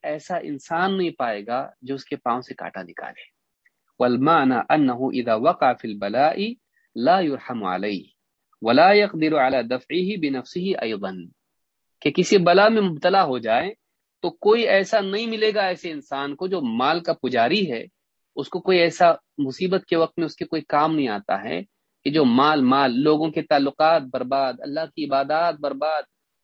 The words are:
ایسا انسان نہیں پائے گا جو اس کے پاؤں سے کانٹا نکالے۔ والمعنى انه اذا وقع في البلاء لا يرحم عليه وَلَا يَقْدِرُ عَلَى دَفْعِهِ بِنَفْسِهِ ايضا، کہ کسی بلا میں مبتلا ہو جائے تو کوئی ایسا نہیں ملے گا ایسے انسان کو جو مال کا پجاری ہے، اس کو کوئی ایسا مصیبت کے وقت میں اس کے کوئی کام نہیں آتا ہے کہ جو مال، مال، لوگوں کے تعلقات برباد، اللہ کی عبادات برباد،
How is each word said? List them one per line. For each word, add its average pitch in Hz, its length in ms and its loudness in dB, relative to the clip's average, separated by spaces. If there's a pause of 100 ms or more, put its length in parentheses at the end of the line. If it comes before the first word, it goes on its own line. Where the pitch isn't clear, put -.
ایسا 156 340 -8
انسان 165 640 -4
نہیں 175 120 -2
پائے 107 360 -6
گا 123 240 -6 (120)
جو 127 120 -8
اس 135 100 -10
کے - 120 -10
پاؤں 123 240 -4
سے - 140 -14
کانٹا 92 280 -12
نکالے۔ - 420 -16 (760)
والمعنى 131 560 4 (140)
انه 135 440 2
اذا 117 220 0
وقع 131 380 2
في - 160 -8
البلاء 107 460 0 (640)
لا 160 240 2
يرحم 127 440 -6
عليه 92 520 -6 (460)
وَلَا 151 300 6
يَقْدِرُ 165 440 2
عَلَى 131 260 2
دَفْعِهِ 147 580 -4
بِنَفْسِهِ 156 600 -4
ايضا، 98 480 -8 (720)
کہ 147 100 0
کسی 185 280 4
بلا 180 300 6
میں 220 140 2
مبتلا 185 420 2
ہو 131 140 -2
جائے 120 360 -2 (480)
تو 180 80 -4
کوئی 214 380 2
ایسا 196 320 2
نہیں 196 260 -4
ملے 214 280 -2
گا 208 80 0
ایسے 180 280 -4
انسان 143 460 -8
کو 185 100 -6
جو 185 140 -4
مال 131 400 0
کا 170 120 -4
پجاری 131 600 0
ہے، 117 120 -8 (520)
اس 139 120 -8
کو 180 120 -8
کوئی 185 180 2
ایسا 170 340 4 (260)
مصیبت 175 480 -2
کے 170 100 0
وقت 165 220 0
میں 165 80 -2
اس 147 100 -10
کے - 80 -8
کوئی 156 180 -6
کام 156 320 2
نہیں 143 140 0
آتا 101 360 -4
ہے 156 180 -6 (420)
کہ 143 60 -4
جو 151 140 4
مال، 139 380 4
مال، 127 380 2
لوگوں 151 300 2
کے 156 120 -4
تعلقات 151 600 2
برباد، 131 560 -4
اللہ 147 360 -8
کی 156 100 -6
عبادات 147 500 0
برباد، 147 480 -4 (420)